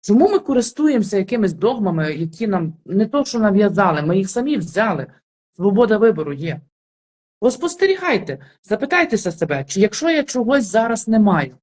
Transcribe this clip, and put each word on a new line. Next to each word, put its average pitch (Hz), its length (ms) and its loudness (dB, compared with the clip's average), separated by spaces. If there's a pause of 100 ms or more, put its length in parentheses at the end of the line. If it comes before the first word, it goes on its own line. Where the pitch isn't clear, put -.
Чому 269 280 4
ми 403 100 2
користуємося 247 760 0
якимись 190 360 -2
догмами, 170 600 -2
які 165 340 -6
нам 170 260 -2 (120)
не 202 200 0
то, 277 200 -2
що 233 140 -6
нав'язали, 196 640 2
ми 170 160 0
їх 190 120 -2
самі 262 280 -2
взяли? 170 500 -4 (480)
Свобода 202 420 2
вибору 156 360 2
є. 156 280 -8 (800)
Поспостерігайте, 320 1000 -2 (240)
запитайтеся 285 680 -2
себе, 143 320 -4
чи 190 180 -2
якщо 254 280 0
я 302 140 0
чогось 254 420 0
зараз 226 420 -2
не 220 120 4
маю 160 440 2